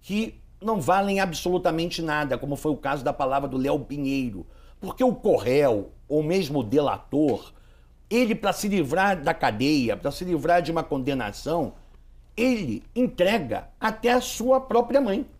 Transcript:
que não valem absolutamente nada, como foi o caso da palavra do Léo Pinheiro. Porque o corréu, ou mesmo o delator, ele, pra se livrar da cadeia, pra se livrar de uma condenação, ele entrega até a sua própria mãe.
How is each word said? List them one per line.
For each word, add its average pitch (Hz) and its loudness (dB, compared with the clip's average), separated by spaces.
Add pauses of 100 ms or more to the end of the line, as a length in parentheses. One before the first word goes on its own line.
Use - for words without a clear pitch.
que 220 -4 (200)
não 214 -2
valem 190 2
absolutamente 170 -2
nada, 147 -2
como 139 -6
foi 151 -2
o 135 -2
caso 139 -4
da 143 0
palavra 139 -2
do 131 -6
Léo 139 0
Pinheiro. 135 -4 (340)
Porque - -4
o 247 4
corréu, 127 2 (140)
ou 151 0
mesmo 151 0
o 131 0
delator, 131 0 (580)
ele, 226 2
pra 196 -2
se 208 -2
livrar 185 2
da 160 0
cadeia, 127 2
pra 139 -4
se 180 -8
livrar 175 2
de 160 -4
uma 165 -2
condenação, 135 -4 (600)
ele 220 0 (100)
entrega 180 0 (120)
até 220 0
a 247 4
sua 254 2
própria 240 2
mãe. 233 -2 (140)